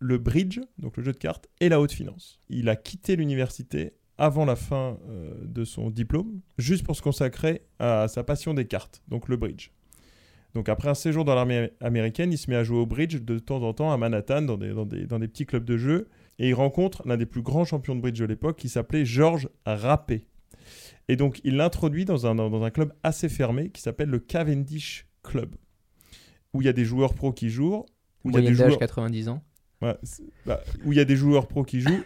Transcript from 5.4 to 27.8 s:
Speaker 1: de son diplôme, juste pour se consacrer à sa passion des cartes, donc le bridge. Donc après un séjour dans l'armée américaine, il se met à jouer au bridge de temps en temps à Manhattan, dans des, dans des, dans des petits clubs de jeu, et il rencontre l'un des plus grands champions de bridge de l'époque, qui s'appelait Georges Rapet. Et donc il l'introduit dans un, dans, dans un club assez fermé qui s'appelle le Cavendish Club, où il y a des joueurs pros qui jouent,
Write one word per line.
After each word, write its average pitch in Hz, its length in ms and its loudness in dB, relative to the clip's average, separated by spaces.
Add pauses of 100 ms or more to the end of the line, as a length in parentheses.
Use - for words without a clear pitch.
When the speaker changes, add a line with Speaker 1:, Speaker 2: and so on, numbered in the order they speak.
Speaker 1:
de 113 200 -6
son 113 260 -6
diplôme, 156 500 -2 (180)
juste 156 260 0
pour 160 120 -4
se - 60 -14
consacrer 147 600 0 (160)
à 110 300 2
sa 120 160 -6
passion 147 280 -4
des 135 140 0
cartes, - 400 -8
donc 120 220 -6
le 123 80 0
bridge. 113 340 -8 (840)
Donc 110 140 -2
après 110 200 0
un 143 60 2
séjour 160 300 0
dans 139 120 4
l'armée 123 340 0 (100)
américaine, 117 520 0
il 151 60 -2
se - 120 -6
met 123 60 2
à 117 80 2
jouer 117 140 0
au 117 80 2
bridge 143 360 -2
de 113 160 -4
temps 127 240 -6
en 113 100 -2
temps 151 200 0
à 143 40 2
Manhattan, 113 460 0
dans 120 160 -2
des, 101 140 -6
dans 107 120 -4
des, - 220 -6
dans 117 140 -4
des 110 80 -4
petits - 180 -8
clubs 117 180 -2
de 117 120 0
jeu, 151 320 0 (320)
et 127 80 4
il 127 60 4
rencontre 139 520 0
l'un 120 100 0
des 117 100 0
plus 120 160 -6
grands 147 220 2
champions 139 300 -4
de 123 60 -2
bridge 117 180 -2
de 117 60 0
l'époque, 120 320 -2
qui - 120 -8
s'appelait 131 360 0
Georges 143 440 4 (160)
Rapet. 110 600 0 (840)
Et 127 80 4
donc 135 260 0
il 135 140 2
l'introduit 165 480 2
dans 147 220 0
un, 113 100 4
dans, 110 140 0
dans 110 120 0
un 113 80 0
club 151 220 0 (100)
assez 160 260 0
fermé 135 420 0
qui - 120 -18
s'appelle 147 280 -2
le 123 100 2
Cavendish 151 840 -4 (160)
Club, - 320 -6 (1000)
où 135 100 -2
il 131 40 4
y - 20 6
a 127 40 4
des 123 120 2
joueurs 127 300 2
pros 135 180 -2
qui 117 160 -4
jouent, 151 380 -2 (380)